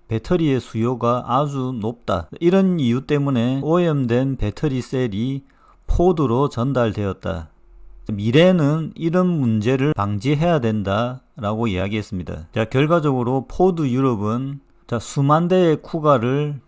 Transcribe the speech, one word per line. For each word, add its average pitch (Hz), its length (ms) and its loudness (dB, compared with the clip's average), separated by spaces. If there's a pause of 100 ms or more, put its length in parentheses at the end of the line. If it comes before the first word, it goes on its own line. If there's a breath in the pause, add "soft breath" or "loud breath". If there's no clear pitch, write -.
배터리의 139 520 0
수요가 120 640 -2
아주 135 540 -2
높다. 98 480 -4 (100)
이런 185 400 2
이유 123 280 0
때문에 135 560 0
오염된 139 720 0
배터리 127 460 -2
셀이 127 600 -4 (420 soft breath)
포드로 147 640 2
전달되었다. 104 1000 -2 (640)
미래는 151 800 2
이런 170 320 0
문제를 131 680 0
방지해야 143 640 0
된다"라고 110 1080 -2
이야기했습니다. 95 840 -4
자, 110 140 -2
결과적으로 135 800 0
포드 170 400 2
유럽은, 123 720 -2 (260)
자, 120 120 -4
수만 147 500 2
대의 170 320 4
쿠가를 143 880 0